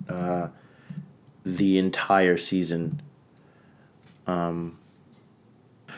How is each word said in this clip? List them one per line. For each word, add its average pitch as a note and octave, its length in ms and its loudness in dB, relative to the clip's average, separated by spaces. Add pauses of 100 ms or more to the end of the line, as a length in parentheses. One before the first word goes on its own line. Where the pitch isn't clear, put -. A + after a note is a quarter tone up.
uh, F2+ 400 -2 (1000)
the F#2+ 320 2
entire F#2+ 600 4
season. E2+ 640 -2 (1300)
Um, E2+ 520 -4 (1200)